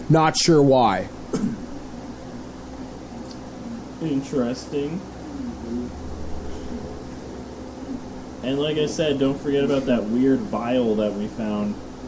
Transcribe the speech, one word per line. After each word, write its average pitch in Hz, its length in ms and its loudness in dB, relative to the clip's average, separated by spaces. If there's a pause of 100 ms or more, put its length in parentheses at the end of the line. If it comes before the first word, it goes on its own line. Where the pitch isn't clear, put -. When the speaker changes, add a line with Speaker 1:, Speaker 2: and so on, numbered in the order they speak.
Speaker 1:
Not 156 280 6
sure 156 240 8
why. 120 480 6 (3000)
Speaker 2:
Interesting. 143 1000 -2 (3500)
And 135 160 0
like 156 180 0
I 151 80 4
said, 147 340 2
don't 135 200 4
forget 143 240 2
about 135 240 2
that 120 180 4
weird 123 340 4
vial 113 560 2
that 107 180 2
we 104 140 -2
found. 104 480 -2 (320)